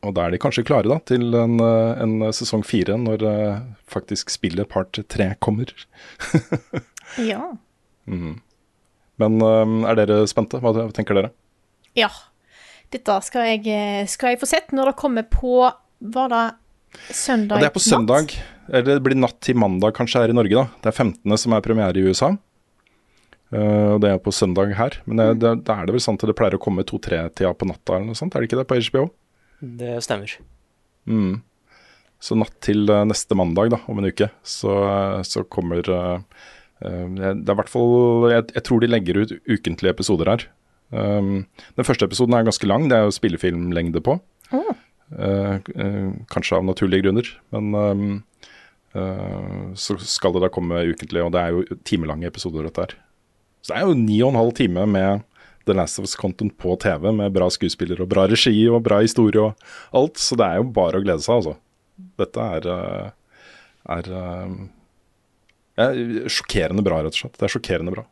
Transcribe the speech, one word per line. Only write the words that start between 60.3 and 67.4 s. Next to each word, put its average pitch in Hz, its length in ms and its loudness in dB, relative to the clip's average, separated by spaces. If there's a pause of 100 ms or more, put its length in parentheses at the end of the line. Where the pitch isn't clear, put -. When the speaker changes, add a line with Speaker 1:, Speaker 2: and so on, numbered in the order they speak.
Speaker 1:
det 107 80 6
er 85 160 0
jo 127 80 -2
bare 95 300 2
å - 40 -4
glede 85 180 0
seg, 120 200 0
altså. 76 140 -6 (600)
Dette 101 200 -4
er, 90 300 -4
eh, 92 420 -6 (800)
er, 87 240 -6
eh, 90 360 -10 (1300)
ja, 123 100 2 (400)
sjokkerende 95 560 -2
bra, 82 180 2
rett 78 120 -6
og - 80 -4
slett. - 160 -16
Det - 120 -2